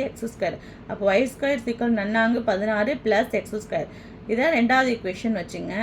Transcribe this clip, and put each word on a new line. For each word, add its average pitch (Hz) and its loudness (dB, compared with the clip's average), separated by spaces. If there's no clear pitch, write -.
எக்ஸ் - -8
ஸ்கொயர். 175 -2
அப்ப 196 -6
ஒய் 233 4
ஸ்கொயர் 277 0
is 240 -6
equal 233 0
to 220 2
நன்னாங்கு 226 2
பதினாறு 214 2
பிளஸ் 220 4
எக்ஸ் - -8
ஸ்கொயர். 156 -4
இதை 247 2
ரெண்டாவது 254 4
ஈக்குவேஷன் 202 -2
வச்சுங்க. 170 -8